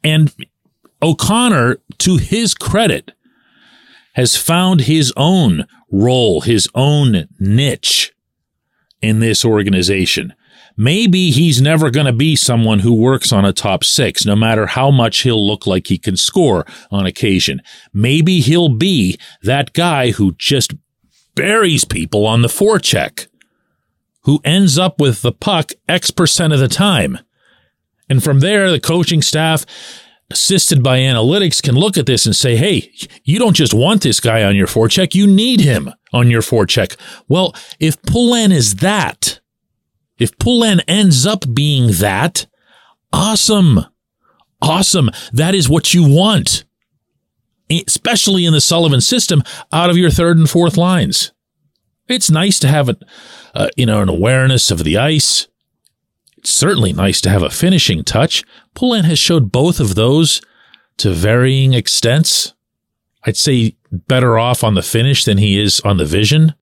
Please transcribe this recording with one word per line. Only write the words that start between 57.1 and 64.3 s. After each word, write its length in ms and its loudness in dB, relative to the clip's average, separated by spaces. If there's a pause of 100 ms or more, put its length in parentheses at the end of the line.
to 80 0
have 120 2
a 80 -2
finishing 540 0
touch. 400 -2 (320)
Poulin 300 0
has 120 2
showed 340 0
both 280 0
of 160 -2
those 460 0 (560)
to 140 -2
varying 600 0
extents. 800 -2 (680)
I'd 140 -4
say 400 -2 (140)
better 460 0